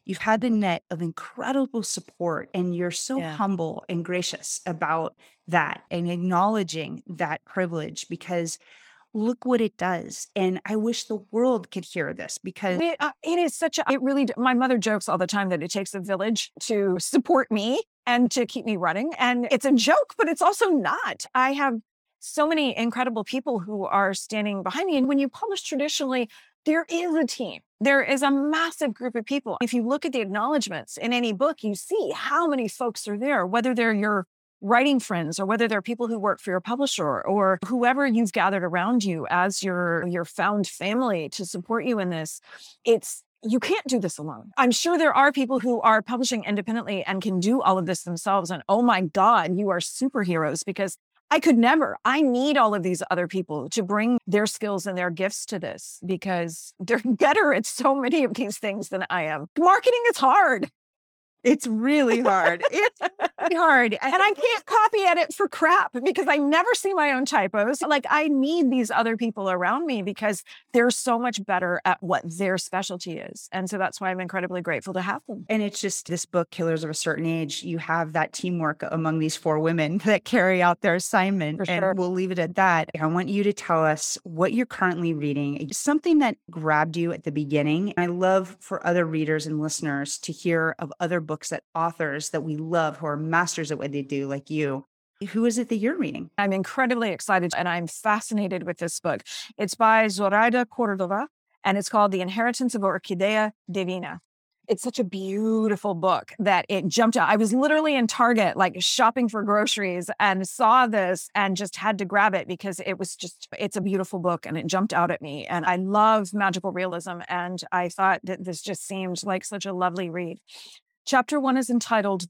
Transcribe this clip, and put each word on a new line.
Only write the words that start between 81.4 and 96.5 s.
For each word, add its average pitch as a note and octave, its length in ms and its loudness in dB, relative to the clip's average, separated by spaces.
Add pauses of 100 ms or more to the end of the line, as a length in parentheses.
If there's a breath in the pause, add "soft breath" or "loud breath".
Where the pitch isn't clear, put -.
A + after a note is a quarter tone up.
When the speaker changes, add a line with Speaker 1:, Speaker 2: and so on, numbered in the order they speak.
Speaker 2:
For F3 80 -4
Speaker 1:
And F3 120 0
Speaker 2:
sure. F#3+ 100 2
Speaker 1:
we'll F3+ 180 0
leave F#3 200 -2
it F3+ 80 -4
at F3 160 -2
that. F3 340 4 (100)
I D#3 60 0
want E3+ 240 0
you G3+ 140 0
to G3+ 100 2
tell E3 320 2
us D#3 380 0
what E3+ 280 0
you're A#3 140 0
currently F3 480 0
reading, C#3+ 580 -2
something D4+ 480 2
that A#3+ 160 2 (160)
grabbed D#3 460 2
you E3+ 160 0
at E3 100 -10
the D#3+ 80 -4
beginning. D3+ 640 0
I F3 120 2
love F#3 520 2
for - 260 -8
other F3 200 4
readers D#3 400 -2
and D#3 160 -4
listeners C#3+ 580 -4
to - 140 -10
hear D#3+ 460 0
of C#3+ 200 -8
other F3 220 -2
books D#3 160 -6 (120)
that D#3+ 120 -6 (140)
authors D#3+ 560 -4
that D#3 100 -2
we D#3 140 -4
love D#3+ 420 0
who D#3 80 -8
are D3 120 -2
masters E3 540 0
at D3 60 -4
what C#3 140 -6
they C#3+ 100 -4
do, C#3 260 -4
like C#3 220 -8
you. C#3 360 -2 (480)
Who A3+ 120 2
is A#3 140 2
it A#3+ 100 -4
that A#3 60 0
you're A#3 220 0
reading? F3 400 -6
Speaker 2:
I'm G3+ 160 2